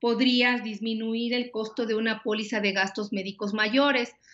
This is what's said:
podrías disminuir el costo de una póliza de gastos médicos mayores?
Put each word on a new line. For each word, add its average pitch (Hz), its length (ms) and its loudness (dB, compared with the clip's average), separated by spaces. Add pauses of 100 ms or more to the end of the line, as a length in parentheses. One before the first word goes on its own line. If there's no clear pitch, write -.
podrías 240 640 4
disminuir 226 680 -4
el 247 180 -2
costo 220 340 -4
de 220 100 0
una 220 280 -2
póliza 214 360 -2
de 202 140 2
gastos 196 400 -2
médicos 196 400 -4
mayores? 240 580 2 (220)